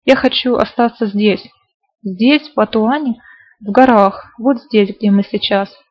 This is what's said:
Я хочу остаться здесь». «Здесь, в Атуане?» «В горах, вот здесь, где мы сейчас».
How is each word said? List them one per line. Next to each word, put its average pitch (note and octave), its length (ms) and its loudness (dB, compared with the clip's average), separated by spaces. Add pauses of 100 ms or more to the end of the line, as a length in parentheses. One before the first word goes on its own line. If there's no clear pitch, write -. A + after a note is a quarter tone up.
Я C4 100 4
хочу B3 400 -2
остаться A#3 500 -2
здесь». G3+ 400 -2 (580)
«Здесь, A3+ 520 0
в - 40 -4
Атуане?» A3+ 640 -2 (380)
«В G#3 120 -10
горах, A3 640 2
вот A#3+ 240 -2
здесь, G3+ 360 0
где G#3 140 0
мы G3+ 120 2
сейчас». G3 460 -4 (220)